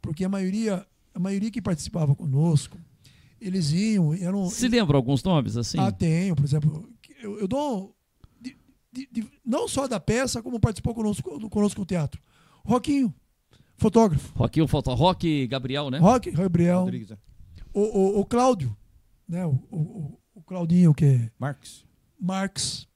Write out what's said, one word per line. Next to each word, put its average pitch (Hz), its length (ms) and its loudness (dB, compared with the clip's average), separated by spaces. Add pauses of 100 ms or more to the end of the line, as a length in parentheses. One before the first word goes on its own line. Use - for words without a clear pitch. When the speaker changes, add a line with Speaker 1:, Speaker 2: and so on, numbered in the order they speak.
Speaker 1:
porque 165 240 -6
a 185 40 -2
maioria, 196 560 -2 (280)
a 202 60 -10
maioria 196 320 -2
que 226 100 -8
participava 160 540 -2
conosco, 151 640 0 (640)
eles 180 320 -2
iam, 185 420 2
eram 185 360 -2
Speaker 2:
Se 247 180 -2
lembra 214 300 4
alguns 131 260 2
nomes, 135 340 2
assim? 120 220 -2
Speaker 1:
Ah, - 120 2
tenho, 170 440 0
por 143 80 2
exemplo, 151 460 0 (320)
eu, 214 180 -10
eu 208 80 -2
dou 240 480 -4 (460)
de, 254 160 -16 (340)
de, 262 200 -14
de, 220 160 -6 (180)
não 311 240 -2
só 269 180 -2
da 233 140 -4
peça, 240 420 0
como 247 160 -8
participou 226 340 0
conosco, 214 560 -6
conosco 208 300 0
no 202 60 -4
teatro. 160 360 -4 (440)
Roquinho, 254 480 0 (640)
fotógrafo. 214 580 4
Speaker 2:
Roquinho, 143 320 2
foto-, 135 260 0
Roque 151 540 2
Gabriel, 131 420 -4
né? 127 100 -4
Speaker 1:
Roque 240 320 6
Gabriel. 175 500 2
Speaker 3:
Rodrigues, 120 300 -6
é. 107 60 -18 (560)
Speaker 1:
O, 208 60 -2
o, 202 400 2
o 196 60 0
Cláudio, 233 500 0 (520)
né? 180 180 -4
O, 156 60 0 (200)
o, 214 60 -8
o, 156 420 -8 (160)
o 196 60 -20
Claudinho, 175 520 4
que 151 120 2
é 123 340 4
Speaker 3:
Marques. - 460 -10 (340)
Speaker 1:
Marques. 190 680 -6 (100)